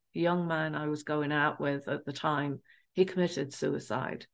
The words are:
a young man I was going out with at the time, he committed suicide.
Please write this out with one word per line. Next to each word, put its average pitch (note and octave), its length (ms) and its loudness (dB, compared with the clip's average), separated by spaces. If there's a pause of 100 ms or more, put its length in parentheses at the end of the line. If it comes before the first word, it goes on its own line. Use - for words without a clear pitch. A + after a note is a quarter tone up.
(160)
a - 20 -4
young E3+ 300 2
man D#3 260 0
I D3+ 140 -2
was D3 140 -2
going D3+ 280 0
out D3 300 2
with C#3+ 280 0
at C#3+ 180 -2
the C#3+ 60 -6
time, C#3+ 480 0 (340)
he F#3 100 6
committed F3 480 0
suicide. - 800 -4